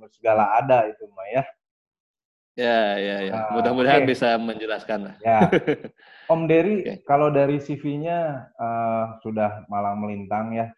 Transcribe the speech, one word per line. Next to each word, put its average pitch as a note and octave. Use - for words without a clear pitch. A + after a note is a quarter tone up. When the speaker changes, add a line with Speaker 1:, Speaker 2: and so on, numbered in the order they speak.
Speaker 1:
segala G#2+
ada B2
itu -
mah G2
ya. B2+
Speaker 2:
Ya, A#2+
ya, G2+
ya. F#2+
Speaker 1:
Ah, A2
Speaker 2:
Mudah-mudahan B2+
Speaker 1:
oke. B2+
Speaker 2:
bisa A#2+
menjelaskan A2
lah. G2
Speaker 1:
Ya. A2
Speaker 2:
<laughs> -
Speaker 1:
Om E3
Dery, E3+
Speaker 2:
Oke. G#2+
Speaker 1:
kalau D3
dari C#3+
C D3
V-nya, D3+
eh, A2+
sudah G#2
malang G2+
melintang G#2
ya, A2+